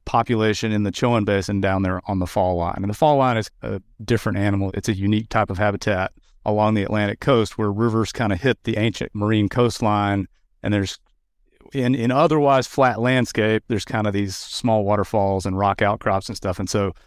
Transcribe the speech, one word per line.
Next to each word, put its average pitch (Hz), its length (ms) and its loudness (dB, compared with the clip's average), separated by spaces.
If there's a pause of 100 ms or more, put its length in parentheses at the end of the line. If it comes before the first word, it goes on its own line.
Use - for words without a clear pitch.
population 110 680 0
in 104 120 0
the 101 100 -2
Chowan 120 320 2
Basin 101 340 0
down 95 240 2
there 92 160 -2 (100)
on 98 100 0
the 92 80 -2
fall 92 280 0
line. 87 220 -2
And 98 120 -4
the 104 40 -4
fall 151 240 2
line 127 180 2
is 110 140 -4 (120)
a 101 200 -8 (240)
different 110 320 0
animal. 98 360 0
It's - 140 -6
a 110 80 2
unique 107 320 0
type 110 220 0
of 92 80 -6
habitat 98 560 0 (320)
along 107 300 2
the 101 80 2
Atlantic 104 360 -2
coast 117 380 0
where 104 140 0
rivers 110 420 0
kinda 104 240 -2
hit 123 260 -2
the 110 140 -2
ancient - 360 -2
marine 104 360 0
coastline, 104 800 0 (340)
and 104 120 -2
there's 98 240 -2 (760)
in, 131 220 0
in 120 160 0
otherwise 143 560 4
flat 123 340 2
landscape, 113 640 2
there's 104 180 -2
kinda 107 260 -2
these 98 260 -2
small 110 480 -2
waterfalls 98 600 0
and 95 120 -2
rock 98 240 2
outcrops 101 480 0
and 104 80 -10
stuff. 92 220 -4
And 101 100 -6
so 98 240 0 (140)